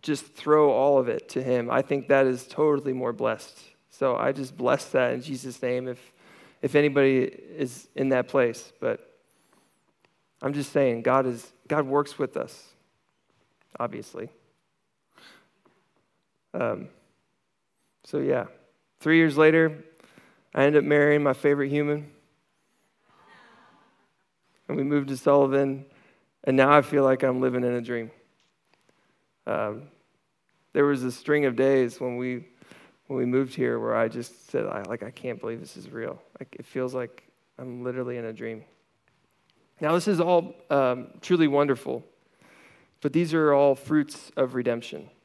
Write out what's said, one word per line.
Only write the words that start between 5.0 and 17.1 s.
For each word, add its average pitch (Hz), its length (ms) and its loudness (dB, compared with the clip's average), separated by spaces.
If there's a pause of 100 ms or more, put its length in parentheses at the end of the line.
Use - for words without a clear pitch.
in 127 80 -6
Jesus' 131 400 -12
name 127 260 -4
if, - 260 -14 (480)
if 131 140 -2
anybody 139 440 4
is - 760 -6
in 135 140 -2
that 127 180 0
place. 123 520 -2
But - 380 -8 (1200)
I'm 143 120 -4
just 143 180 -6
saying, 127 300 0
God 127 240 2
is, 120 260 -8 (160)
God 147 200 -2
works 143 320 -2
with 131 180 -6
us, - 260 -10 (1160)
obviously. - 500 -8 (2250)
Um, 117 360 -6 (1120)